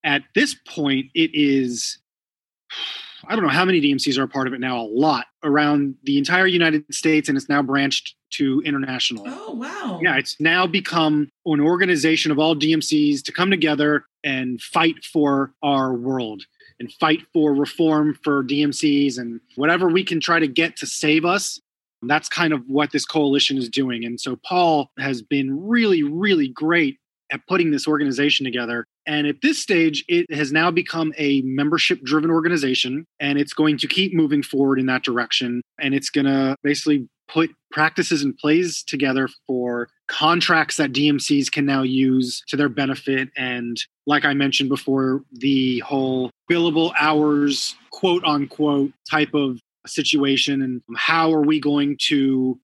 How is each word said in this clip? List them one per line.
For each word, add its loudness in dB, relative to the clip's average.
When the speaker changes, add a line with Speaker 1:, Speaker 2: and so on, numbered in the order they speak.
Speaker 1:
At 0
this 2
point, -2
it 2
is, 0
I -4
don't 0
know 2
how 2
many 4
D 4
M 2
Cs 0
are 0
a -6
part -4
of -6
it -10
now, -4
a -8
lot, 0
around 2
the 0
entire 2
United 2
States, 0
and 0
it's -4
now 2
branched -2
to 0
international. -4
Speaker 2:
Oh, -12
wow. -8
Speaker 1:
Yeah, 2
it's -4
now 2
become 0
an 2
organization 2
of 0
all 4
D 0
M 0
Cs 2
to -10
come 0
together 2
and -4
fight 0
for 0
our 0
world -4
and -10
fight 2
for 4
reform 2
for 0
D -2
M 0
Cs 0
and -10
whatever 2
we 4
can -4
try 0
to 2
get -2
to -10
save 0
us. -2
That's -2
kind 0
of -4
what 0
this -2
coalition 2
is -2
doing. -4
And -8
so -6
Paul 0
has -4
been -4
really, 2
really 0
great 0
at -10
putting 2
this 0
organization 0
together. -6
And -2
at -2
this 0
stage, 0
it 2
has -2
now 2
become -2
a 0
membership-driven 0
organization, 0
and 0
it's -2
going 2
to -4
keep 0
moving 2
forward 2
in 0
that -2
direction. -2
And -2
it's -2
gonna 0
basically 0
put 0
practices 0
and -2
plays 0
together -2
for -4
contracts 0
that 0
D 2
M 2
Cs 0
can -2
now 0
use 0
to -6
their 2
benefit. -4
And -6
like 2
I 2
mentioned 0
before, 0
the 0
whole -2
billable 2
hours, 2
quote 0
unquote, 0
type 0
of 0
situation. 0
And -4
how 2
are 4
we 4
going 0
to 2